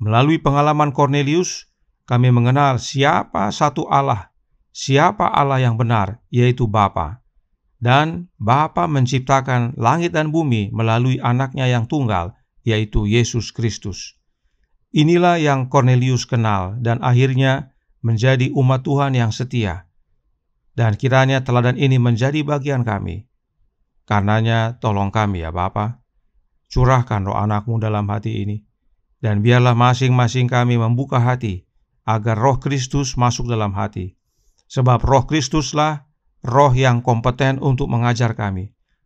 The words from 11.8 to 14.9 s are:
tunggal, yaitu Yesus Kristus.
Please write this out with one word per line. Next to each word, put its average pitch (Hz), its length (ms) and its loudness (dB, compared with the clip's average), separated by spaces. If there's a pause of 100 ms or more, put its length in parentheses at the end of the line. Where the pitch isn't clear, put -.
tunggal, 107 480 -2 (320)
yaitu 107 400 0
Yesus 113 480 -2
Kristus. - 640 -8 (720)